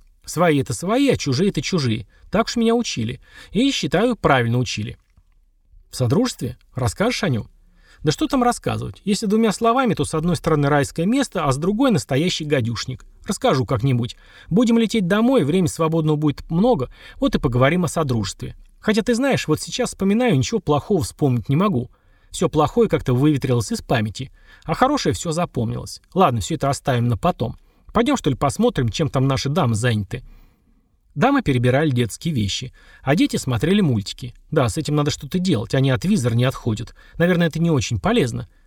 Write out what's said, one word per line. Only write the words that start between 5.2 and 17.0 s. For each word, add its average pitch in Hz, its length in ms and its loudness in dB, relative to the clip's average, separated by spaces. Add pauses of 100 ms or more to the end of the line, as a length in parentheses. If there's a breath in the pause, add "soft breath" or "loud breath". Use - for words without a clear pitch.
«В - 60 -16
Содружестве? 127 600 0 (180)
Расскажешь - 480 -2
о 196 60 0
нем?» 120 200 -2 (540 soft breath)
«Да 151 80 2
что 311 160 -2
там 262 160 0
рассказывать? 117 640 -4
Если 208 220 -2
двумя 214 260 2
словами, 233 420 0
то 143 100 -2
с - 100 -4
одной 165 200 0
стороны 147 340 2
райское 147 380 0
место, 226 380 0
а 139 80 2
с 131 60 -4
другой 214 340 2
настоящий 156 520 0
гадюшник. 127 600 -2 (220)
Расскажу 170 400 0
как-нибудь. 123 500 0 (320 loud breath)
Будем 233 300 4
лететь 220 280 0
домой, 220 380 4
время 165 240 2
свободного 160 480 0
будет 151 340 -2
много, 175 400 2 (300 loud breath)